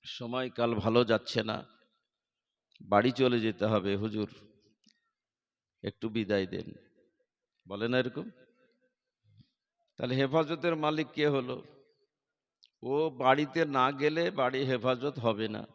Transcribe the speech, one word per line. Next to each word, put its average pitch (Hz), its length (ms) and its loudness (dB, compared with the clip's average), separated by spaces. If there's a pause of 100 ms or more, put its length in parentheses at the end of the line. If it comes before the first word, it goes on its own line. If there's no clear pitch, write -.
সময়কাল 117 680 -2
ভালো 110 300 4
যাচ্ছে 110 380 0
না, 107 220 -4 (1160)
বাড়ি 104 300 4
চলে 123 280 4
যেতে 107 260 -2
হবে, 101 300 2
হুজুর, 107 340 -4 (1500)
একটু 113 260 -8
বিদায় 104 380 -2
দেন।" 90 260 -10 (960)
বলে 104 200 -4
না 127 100 2
এরকম? 120 320 -4 (1700)
তাহলে 123 180 -4
হেফাজতের 156 640 0
মালিক 151 380 -2
কে 147 140 2
হলো? 131 340 -2 (1200)
ও 147 280 -2
বাড়িতে 135 540 2
না 135 280 2
গেলে 156 380 0
বাড়ি 131 340 0
হেফাজত 131 540 -2
হবে 113 300 0
না 107 260 -8